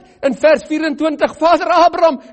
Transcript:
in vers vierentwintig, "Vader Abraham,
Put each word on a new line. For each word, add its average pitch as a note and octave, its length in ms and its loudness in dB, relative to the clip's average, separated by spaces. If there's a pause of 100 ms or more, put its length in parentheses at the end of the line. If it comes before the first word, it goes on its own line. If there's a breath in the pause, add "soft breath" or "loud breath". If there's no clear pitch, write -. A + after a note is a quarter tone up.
(220 soft breath)
in C4+ 120 -2
vers D4 300 2
vierentwintig, D#4 720 -4
"Vader E4 340 0
Abraham, E4+ 500 0 (120)